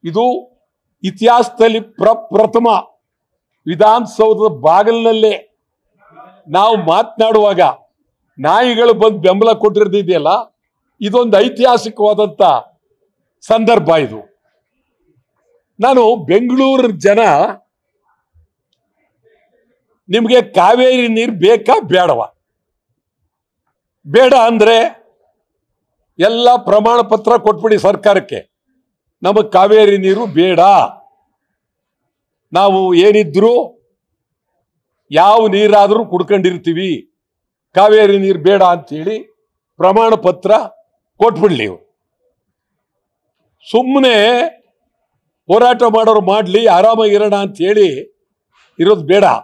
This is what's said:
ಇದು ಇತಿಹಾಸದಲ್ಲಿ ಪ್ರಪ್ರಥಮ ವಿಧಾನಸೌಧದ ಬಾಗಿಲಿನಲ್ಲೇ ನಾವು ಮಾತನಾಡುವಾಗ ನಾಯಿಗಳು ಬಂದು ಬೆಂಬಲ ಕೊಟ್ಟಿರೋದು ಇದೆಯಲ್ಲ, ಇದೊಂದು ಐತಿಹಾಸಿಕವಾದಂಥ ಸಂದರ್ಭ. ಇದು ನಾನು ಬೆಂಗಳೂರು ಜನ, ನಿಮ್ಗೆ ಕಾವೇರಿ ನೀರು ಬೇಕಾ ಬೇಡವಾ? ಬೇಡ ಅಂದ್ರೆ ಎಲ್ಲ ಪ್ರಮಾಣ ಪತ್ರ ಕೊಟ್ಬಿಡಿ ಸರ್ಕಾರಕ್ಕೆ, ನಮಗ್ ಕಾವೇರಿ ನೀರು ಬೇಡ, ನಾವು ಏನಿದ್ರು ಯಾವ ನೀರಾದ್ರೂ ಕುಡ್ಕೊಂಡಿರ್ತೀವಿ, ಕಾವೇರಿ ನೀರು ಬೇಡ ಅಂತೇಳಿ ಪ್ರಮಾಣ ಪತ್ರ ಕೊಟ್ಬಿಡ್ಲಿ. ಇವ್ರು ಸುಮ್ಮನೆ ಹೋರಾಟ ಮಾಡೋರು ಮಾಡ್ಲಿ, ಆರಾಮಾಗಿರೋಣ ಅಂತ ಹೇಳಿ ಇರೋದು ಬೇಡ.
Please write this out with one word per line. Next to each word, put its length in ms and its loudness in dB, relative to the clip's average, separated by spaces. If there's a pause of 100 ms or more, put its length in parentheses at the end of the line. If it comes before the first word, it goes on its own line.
ಇದು 200 -4 (840)
ಇತಿಹಾಸದಲ್ಲಿ 720 0 (200)
ಪ್ರಪ್ರಥಮ 680 0 (960)
ವಿಧಾನಸೌಧದ 840 0 (180)
ಬಾಗಿಲಿನಲ್ಲೇ 680 0 (1200)
ನಾವು 180 2 (160)
ಮಾತನಾಡುವಾಗ 720 -2 (760)
ನಾಯಿಗಳು 540 0 (100)
ಬಂದು 240 0
ಬೆಂಬಲ 240 2 (120)
ಕೊಟ್ಟಿರೋದು 400 0
ಇದೆಯಲ್ಲ, 280 -2 (720)
ಇದೊಂದು 360 -2 (100)
ಐತಿಹಾಸಿಕವಾದಂಥ 960 -2 (1080)
ಸಂದರ್ಭ. 400 0 (160)
ಇದು 140 -14 (1600)
ನಾನು 180 2 (280)
ಬೆಂಗಳೂರು 580 0 (160)
ಜನ, 160 2 (3000)
ನಿಮ್ಗೆ 240 0 (200)
ಕಾವೇರಿ 480 2 (100)
ನೀರು 180 -4 (100)
ಬೇಕಾ 300 2 (180)
ಬೇಡವಾ? 360 -2 (1800)
ಬೇಡ 260 2 (180)
ಅಂದ್ರೆ 260 2 (1400)
ಎಲ್ಲ 300 0 (200)
ಪ್ರಮಾಣ 300 2 (140)
ಪತ್ರ 200 -2 (120)
ಕೊಟ್ಬಿಡಿ 320 0 (100)
ಸರ್ಕಾರಕ್ಕೆ, 540 -2 (840)
ನಮಗ್ 300 0
ಕಾವೇರಿ 480 4
ನೀರು 180 -2 (160)
ಬೇಡ, 220 0 (1900)
ನಾವು 280 0 (240)
ಏನಿದ್ರು 480 2 (1600)
ಯಾವ 300 4 (160)
ನೀರಾದ್ರೂ 460 2 (100)
ಕುಡ್ಕೊಂಡಿರ್ತೀವಿ, 800 -4 (880)
ಕಾವೇರಿ 460 4
ನೀರು 220 -2
ಬೇಡ 160 2 (140)
ಅಂತೇಳಿ 400 -10 (640)
ಪ್ರಮಾಣ 320 2 (140)
ಪತ್ರ 240 -4 (680)
ಕೊಟ್ಬಿಡ್ಲಿ. 480 0
ಇವ್ರು 140 -14 (1800)
ಸುಮ್ಮನೆ 500 0 (1300)
ಹೋರಾಟ 340 2 (140)
ಮಾಡೋರು 260 2 (100)
ಮಾಡ್ಲಿ, 280 -2 (180)
ಆರಾಮಾಗಿರೋಣ 680 0
ಅಂತ 120 -12 (100)
ಹೇಳಿ 220 0 (960)
ಇರೋದು 300 0
ಬೇಡ. 120 2 (200)